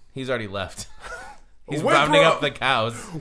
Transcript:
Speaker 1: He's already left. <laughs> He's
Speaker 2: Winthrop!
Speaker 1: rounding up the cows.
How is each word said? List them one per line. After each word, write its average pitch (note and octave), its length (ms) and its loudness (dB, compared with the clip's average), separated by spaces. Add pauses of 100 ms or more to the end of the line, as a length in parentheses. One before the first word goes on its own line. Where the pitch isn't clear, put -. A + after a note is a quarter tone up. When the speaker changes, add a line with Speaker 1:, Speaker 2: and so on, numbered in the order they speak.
(120)
Speaker 1:
He's C3 180 -8
already A#2 180 -2
left. F#2+ 380 -8 (420)
<laughs> - 400 -20
He's D3+ 140 -4
Speaker 2:
Winthrop! C4+ 100 2 (160)
Speaker 1:
rounding C#3+ 160 6
up - 160 4
the C#3+ 100 0
cows. A#2 440 0 (260)